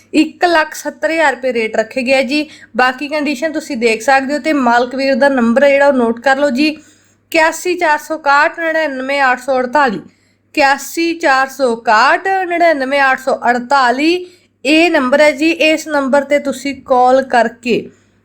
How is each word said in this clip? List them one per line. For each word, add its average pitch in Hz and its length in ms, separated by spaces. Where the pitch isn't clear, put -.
ਇੱਕ 311 320
ਲੱਖ 311 300
ਸੱਤਰ 294 360
ਹਜ਼ਾਰ 311 220
ਰੁਪਏ 254 200
ਰੇਟ 226 240
ਰੱਖੇ 226 240
ਗਏ 262 220
ਜੀ। 294 220
ਬਾਕੀ 254 300
ਕੰਡੀਸ਼ਨ 285 440
ਤੁਸੀਂ 302 260
ਦੇਖ 220 240
ਸਕਦੇ 269 320
ਹੋ। 294 60
ਤੇ 311 140
ਮਾਲਕ 254 420
ਵੀਰ 269 200
ਦਾ 277 140
ਨੰਬਰ 247 340
ਹੈ 285 60
ਜਿਹੜਾ, 277 180
ਉਹ 285 60
ਨੋਟ 240 260
ਕਰ 269 180
ਲਓ 294 120
ਜੀ, 277 180
ਇਕਿਆਸੀ - 1080
ਚਾਰ 320 240
ਸੌ 311 160
ਇਕਾਹਠ, 311 440
ਨੜਿਨਵੇਂ 285 640
ਅੱਠ 254 160
ਸੌ 262 200
ਅੜਤਾਲੀ, 247 380
ਇਕਿਆਸੀ - 1160
ਚਾਰ 277 360
ਸੌ 262 240
ਇਕਾਹਠ, 240 540
ਨੜਿਨਵੇਂ 302 540
ਅੱਠ 262 180
ਸੌ - 160
ਅੜਤਾਲੀ। 262 760
ਇਹ 320 260
ਨੰਬਰ 285 300
ਹੈ 302 100
ਜੀ। 294 180
ਇਸ 311 380
ਨੰਬਰ 277 360
ਤੇ 285 160
ਤੁਸੀਂ 269 360
ਕਾਲ 254 380
ਕਰਕੇ 233 560